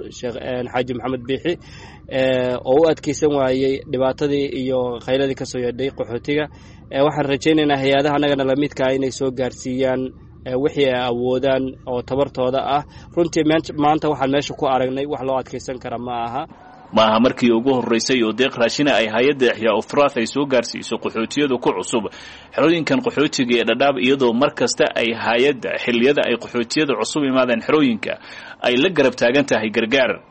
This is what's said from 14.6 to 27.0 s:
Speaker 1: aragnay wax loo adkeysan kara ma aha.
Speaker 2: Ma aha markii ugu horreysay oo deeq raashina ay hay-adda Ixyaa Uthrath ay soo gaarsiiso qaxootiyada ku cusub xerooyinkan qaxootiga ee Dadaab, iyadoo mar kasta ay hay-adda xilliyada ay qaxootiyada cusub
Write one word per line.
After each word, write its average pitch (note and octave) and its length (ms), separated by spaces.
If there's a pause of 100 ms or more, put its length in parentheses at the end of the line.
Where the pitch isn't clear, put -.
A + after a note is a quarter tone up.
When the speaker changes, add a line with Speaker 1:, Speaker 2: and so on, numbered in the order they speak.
Speaker 1:
aragnay C3 400
wax C#3+ 160
loo C3 160
adkeysan B2+ 400
kara A#2+ 200
ma A#2+ 260
aha. A#2+ 180 (480)
Speaker 2:
Ma G#2+ 140
aha A2 160
markii A#2+ 340
ugu A#2+ 200
horreysay A#2 500
oo A2 80
deeq B2+ 260
raashina A#2+ 400
ay A2 80
hay-adda B2+ 400
Ixyaa A2 320
Uthrath C#3 400
ay A2+ 80
soo C#3 200
gaarsiiso A#2 520
qaxootiyada B2+ 640
ku D3+ 80
cusub G#2 340 (460)
xerooyinkan D3+ 480
qaxootiga C3 560
ee A#2 100
Dadaab, C3+ 340
iyadoo B2+ 360
mar C#3 160
kasta - 340 (140)
ay A#2+ 160
hay-adda A2+ 640
xilliyada B2+ 460
ay A#2 100
qaxootiyada B2+ 640
cusub A2+ 240